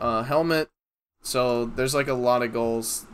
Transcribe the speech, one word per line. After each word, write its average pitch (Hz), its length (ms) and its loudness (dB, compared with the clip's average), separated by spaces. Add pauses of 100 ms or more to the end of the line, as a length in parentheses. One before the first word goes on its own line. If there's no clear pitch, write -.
uh, 113 220 0
Helmet. 156 460 0 (520)
So 123 420 0
there's, 127 320 -2
like, 139 140 0
a 135 40 -2
lot 123 300 2
of 113 80 -2
goals 117 640 -2